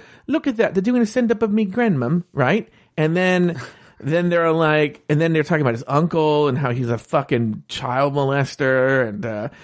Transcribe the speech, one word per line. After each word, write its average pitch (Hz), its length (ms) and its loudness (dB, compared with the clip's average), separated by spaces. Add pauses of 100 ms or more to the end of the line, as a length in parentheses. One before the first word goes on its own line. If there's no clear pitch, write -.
(280)
look 285 200 -2
at 233 100 -2
that. 214 160 0
They're 190 80 0
doing 247 200 2
a 226 40 4
send-up 226 380 0
of 214 80 0
me 220 140 2
grandmum," 175 680 0
right? 139 360 0 (280)
And 156 200 0
then, 180 440 0 (220)
<laughs> - 180 -20
then 170 300 0
they're 165 240 2
like, 151 560 0
and 151 100 2
then 165 140 2
they're 156 100 2
talking 156 180 0
about 127 120 2
his 113 120 -8
uncle 151 640 2
and 127 100 0
how 131 140 -2
he's 120 180 -2
a 117 80 -2
fucking 117 680 -2
child 135 460 -2
molester 135 960 0
and, 104 160 -8
uh, 110 240 -6 (140)